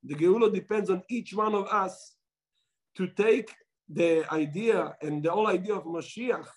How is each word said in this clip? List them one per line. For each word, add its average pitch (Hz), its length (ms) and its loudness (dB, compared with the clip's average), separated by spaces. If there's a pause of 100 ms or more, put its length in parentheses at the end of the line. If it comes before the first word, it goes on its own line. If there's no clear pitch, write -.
the 139 140 -10
Geula 202 360 4
depends 196 380 -4
on 185 180 -2
each 233 240 -8
one 214 220 0
of 202 140 -2
us 190 480 -4 (800)
to 185 100 -4
take - 480 2 (340)
the 160 440 2
idea 165 680 0
and 151 220 -4
the 160 80 0
whole 214 160 2
idea 196 280 0
of 185 100 -6
Mashiach 170 640 -6 (100)